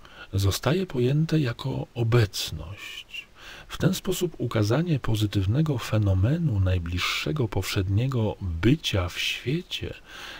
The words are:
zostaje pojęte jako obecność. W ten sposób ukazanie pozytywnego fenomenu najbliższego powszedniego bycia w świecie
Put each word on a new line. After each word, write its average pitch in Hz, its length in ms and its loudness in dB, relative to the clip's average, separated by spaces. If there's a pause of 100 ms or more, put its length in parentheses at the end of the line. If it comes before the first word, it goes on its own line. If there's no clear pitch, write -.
(340)
zostaje 123 520 2
pojęte 147 540 2
jako 131 560 -4
obecność. 104 1300 -2 (400)
W - 100 -10
ten 170 160 2
sposób 180 440 -2
ukazanie 127 600 2
pozytywnego 110 800 2
fenomenu 107 840 2
najbliższego 92 880 0
powszedniego 104 960 0
bycia 92 680 2
w - 100 -8
świecie - 760 -4 (460)